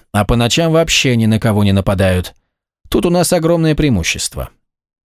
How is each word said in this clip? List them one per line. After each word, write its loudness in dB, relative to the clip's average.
а 0
по 0
ночам 0
вообще 0
ни 2
на 2
кого 0
не 2
нападают. 0
Тут 2
у 0
нас 0
огромное 2
преимущество. -2